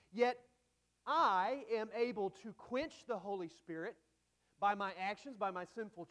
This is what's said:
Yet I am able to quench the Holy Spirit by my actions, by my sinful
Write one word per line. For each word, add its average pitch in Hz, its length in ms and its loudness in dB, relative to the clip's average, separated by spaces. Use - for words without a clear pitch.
Yet 247 240 4
I 262 540 4
am 220 220 0
able 214 360 0
to 220 120 -10
quench - 520 -6
the 233 100 -2
Holy 190 320 -6
Spirit 160 460 -10
by 202 160 4
my 202 160 -2
actions, 214 360 -6
by 196 160 0
my 180 120 -6
sinful 196 460 -10